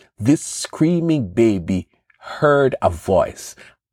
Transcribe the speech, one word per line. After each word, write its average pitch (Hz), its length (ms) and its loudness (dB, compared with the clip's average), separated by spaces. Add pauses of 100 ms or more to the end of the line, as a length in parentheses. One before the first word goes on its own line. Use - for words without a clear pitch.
(160)
This 127 280 2
screaming 160 880 -2
baby 95 560 0 (300)
heard 143 600 0
a 92 80 2
voice, - 680 -2 (360)